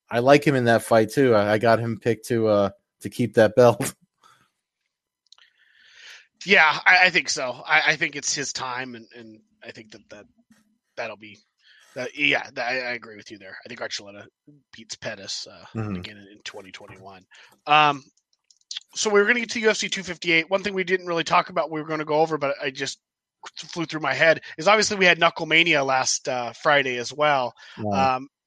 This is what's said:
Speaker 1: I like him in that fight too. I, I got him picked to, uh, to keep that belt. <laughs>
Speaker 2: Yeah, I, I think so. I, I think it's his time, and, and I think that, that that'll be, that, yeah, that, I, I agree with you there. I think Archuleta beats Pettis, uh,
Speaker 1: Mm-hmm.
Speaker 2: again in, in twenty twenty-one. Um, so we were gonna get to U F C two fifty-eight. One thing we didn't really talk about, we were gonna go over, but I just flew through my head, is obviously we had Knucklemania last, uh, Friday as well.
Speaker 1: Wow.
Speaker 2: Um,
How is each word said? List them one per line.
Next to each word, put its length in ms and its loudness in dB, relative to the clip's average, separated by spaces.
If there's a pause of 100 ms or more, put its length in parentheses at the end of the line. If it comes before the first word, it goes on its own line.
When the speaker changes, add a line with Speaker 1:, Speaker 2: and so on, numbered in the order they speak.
(100)
Speaker 1:
I 80 -2
like 260 6
him 120 2
in 80 0
that 180 4
fight 300 2
too. 220 4
I, 180 4
I 60 2
got 200 4
him 220 -6
picked 260 -4
to, 220 0
uh, 220 2 (300)
to 80 -12
keep 260 -6
that 200 4
belt. 440 4
<laughs> 60 -20 (2500)
Speaker 2:
Yeah, 380 6
I, 220 6
I 40 4
think 200 0
so. 360 -6
I, 160 2 (100)
I 40 -2
think 200 -6
it's 180 -6
his 180 -8
time, 440 -8
and, 100 -20 (100)
and 240 -20 (220)
I 80 -18
think 220 -20
that, 180 -20
that 160 -20 (680)
that'll 200 -10
be, 220 -20 (560)
that, 200 -10
yeah, 380 -2
that, 180 -6
I, 100 -4
I 120 -8
agree 240 -14
with 140 -20
you 80 -18
there. 260 -20
I 40 -18
think 120 -16
Archuleta 460 -14 (440)
beats 240 -18
Pettis, 560 -14
uh, 140 -20 (100)
Speaker 1:
Mm-hmm. 220 -6
Speaker 2:
again 220 -14
in, 100 -20
in 160 -20
twenty 260 -18
twenty-one. 540 -20 (420)
Um, 380 2 (880)
so 140 -4
we 120 4
were 60 2
gonna 140 0
get 120 -8
to 80 -6
U 100 2
F 80 -2
C 100 -6
two 140 -6
fifty-eight. 480 0
One 120 0
thing 120 -6
we 100 -2
didn't 220 -2
really 180 -2
talk 240 2
about, 220 -4
we 100 -6
were 80 -10
gonna 160 -4
go 160 0
over, 160 0
but 260 -2
I 80 -4
just 280 -10 (580)
flew 300 -10
through 140 -10
my 120 -2
head, 300 2 (160)
is 100 0
obviously 300 2
we 80 4
had 120 4
Knucklemania 640 2
last, 440 -2
uh, 240 -6
Friday 460 0
as 120 -8
well. 440 0 (240)
Speaker 1:
Wow. 380 0
Speaker 2:
Um, 120 -12 (180)